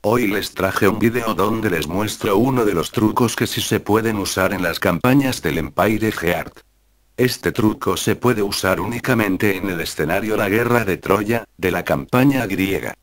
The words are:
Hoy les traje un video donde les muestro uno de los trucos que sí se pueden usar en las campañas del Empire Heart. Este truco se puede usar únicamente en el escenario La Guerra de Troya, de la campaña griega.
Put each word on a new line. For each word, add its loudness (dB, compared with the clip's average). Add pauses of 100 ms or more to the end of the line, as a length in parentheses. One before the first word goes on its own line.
Hoy 2
les -4
traje 0
un 2
video 0
donde 0
les -2
muestro -2
uno 2
de 2
los -2
trucos 2
que 0
sí -6
se 0
pueden 0
usar 0
en -2
las -2
campañas 2
del 0
Empire 0
Heart. -4 (560)
Este 0
truco 0
se 0
puede 2
usar 0
únicamente 0
en -6
el -4
escenario -2
La 0
Guerra 2
de -2
Troya, 0 (100)
de 0
la -2
campaña 2
griega. -2 (100)